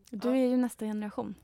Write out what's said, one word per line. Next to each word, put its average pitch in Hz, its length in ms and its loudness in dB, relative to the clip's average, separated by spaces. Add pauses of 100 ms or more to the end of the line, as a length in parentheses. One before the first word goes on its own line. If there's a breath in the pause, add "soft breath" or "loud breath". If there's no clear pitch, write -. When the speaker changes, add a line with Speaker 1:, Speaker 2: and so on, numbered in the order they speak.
Speaker 1:
Du 233 200 -4
Speaker 2:
ja. 254 60 4
Speaker 1:
är 254 120 4
ju 254 100 4
nästa 247 280 -2
generation. 214 580 -6